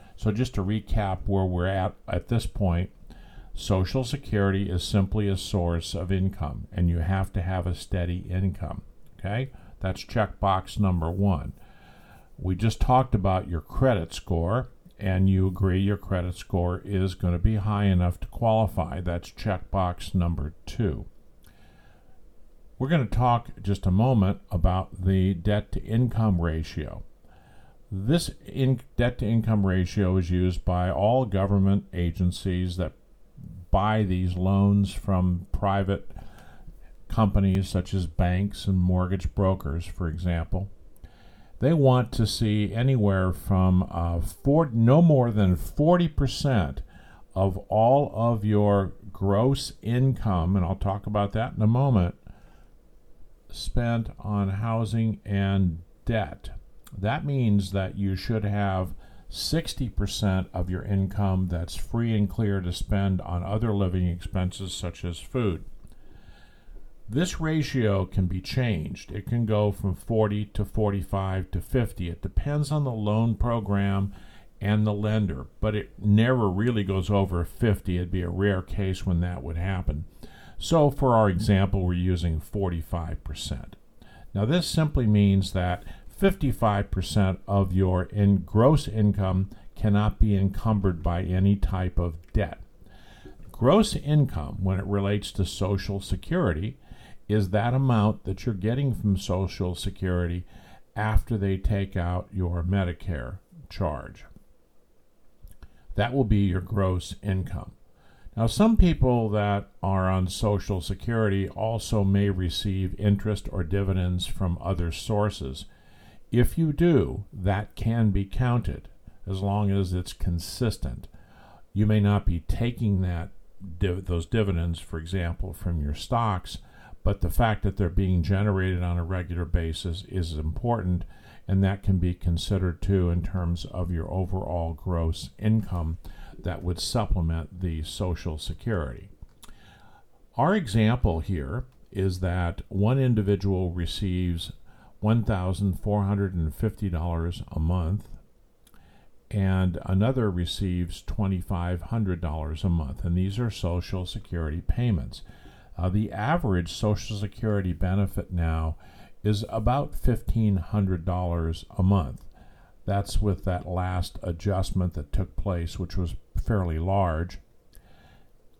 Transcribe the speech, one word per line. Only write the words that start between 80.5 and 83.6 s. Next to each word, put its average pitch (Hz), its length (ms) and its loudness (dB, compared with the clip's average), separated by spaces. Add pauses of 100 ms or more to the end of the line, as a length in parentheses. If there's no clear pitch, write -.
So 151 300 4
for 127 260 4
our 110 140 6
example, 95 560 2
we're 90 80 2
using 87 460 0
forty-five 85 840 -4
percent. - 500 -10 (580)